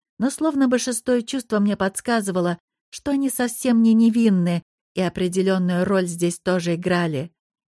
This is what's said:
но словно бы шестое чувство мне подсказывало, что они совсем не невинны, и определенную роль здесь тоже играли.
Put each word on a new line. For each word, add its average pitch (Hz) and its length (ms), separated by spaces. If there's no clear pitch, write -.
но 254 120
словно 277 360
бы 247 120
шестое 247 440
чувство 233 360
мне 202 180
подсказывало, 190 840
что - 220
они 277 180
совсем 240 540
не 226 100
невинны, 220 720
и 185 80
определенную 185 840
роль 190 220
здесь 170 320
тоже 175 380
играли. 170 540